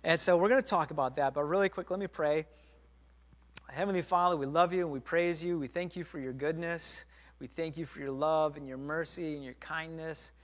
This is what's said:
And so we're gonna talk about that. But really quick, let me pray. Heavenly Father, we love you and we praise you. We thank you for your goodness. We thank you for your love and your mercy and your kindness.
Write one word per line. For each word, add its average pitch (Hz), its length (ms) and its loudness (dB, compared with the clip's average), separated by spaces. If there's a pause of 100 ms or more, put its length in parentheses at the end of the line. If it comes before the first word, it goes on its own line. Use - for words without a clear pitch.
And 165 160 6
so 180 180 6
we're 190 120 6
gonna 254 120 6
talk 165 300 0
about 131 240 0
that. 139 180 2
But 143 100 0
really 185 260 4
quick, 180 220 -6
let 190 80 -4
me 196 80 -4
pray. 156 380 0 (1200)
Heavenly 180 320 0
Father, 175 360 4
we 139 80 -2
love 165 280 4
you 185 60 0
and 170 120 0
we 135 80 -4
praise 170 440 0
you. 175 160 -2
We 135 80 -4
thank 175 280 -6
you 175 80 -6
for 151 140 -12
your 131 160 -6
goodness. 160 720 -4 (340)
We - 80 -12
thank 160 300 -6
you 160 80 -6
for - 140 -14
your 139 120 -6
love 151 440 2
and 143 120 -12
your 131 100 -10
mercy 156 580 -4
and 139 80 -10
your 127 120 -12
kindness. 160 760 -8 (120)